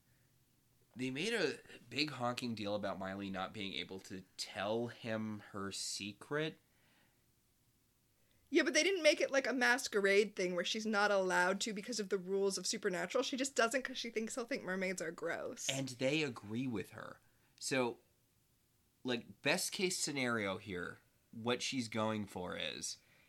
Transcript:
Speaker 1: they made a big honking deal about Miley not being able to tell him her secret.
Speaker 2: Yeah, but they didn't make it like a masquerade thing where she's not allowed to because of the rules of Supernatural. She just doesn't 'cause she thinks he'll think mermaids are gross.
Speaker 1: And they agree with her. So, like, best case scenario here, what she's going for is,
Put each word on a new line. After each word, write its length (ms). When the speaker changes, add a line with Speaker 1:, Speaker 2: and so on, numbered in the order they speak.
Speaker 1:
they 140
made 240
a 200
big 220
honking 440
deal 200
about 240
Miley 300
not 240
being 220
able 260
to 200
tell 500
him 540
her 180
secret. 840
Speaker 2:
Yeah, 120
but 100
they 100
didn't 200
make 180
it 100
like 160
a 60
masquerade 840
thing 200
where 100
she's 200
not 240
allowed 520
to 120
because 260
of 100
the 80
rules 400
of 100
Supernatural. 560
She 140
just 180
doesn't 280
'cause 140
she 120
thinks 260
he'll 100
think 180
mermaids 380
are 100
gross. 600
Speaker 1:
And 180
they 340
agree 440
with 240
her. 280
So, 380
like, 380
best 300
case 260
scenario 600
here, 420
what 300
she's 260
going 380
for 320
is, 400